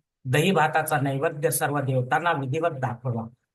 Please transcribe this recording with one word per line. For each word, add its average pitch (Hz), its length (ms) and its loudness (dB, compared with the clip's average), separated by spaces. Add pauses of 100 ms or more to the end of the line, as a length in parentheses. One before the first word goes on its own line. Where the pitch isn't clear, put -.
(260)
दही 147 260 2
भाताचा 151 500 2
नैवेद्य 147 500 0
सर्व 147 280 0
देवतांना 135 520 0
विधिवत 147 480 -2
दाखवावा 117 480 -4 (280)